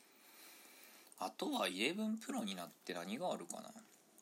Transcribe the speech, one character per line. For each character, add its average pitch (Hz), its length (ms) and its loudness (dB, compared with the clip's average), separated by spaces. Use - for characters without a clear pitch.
あ 92 120 2
と - 200 2
は 240 160 6
イ 90 120 2
レ 135 140 6
ブ 214 100 2
ン 220 140 4
プ - 140 -4
ロ 254 120 2
に - 120 0
な 175 100 -4
っ - 40 -8
て - 240 -6
何 90 240 -2
が 170 140 2
あ 107 60 2
る - 80 -4
か - 160 -6
な。 - 100 -10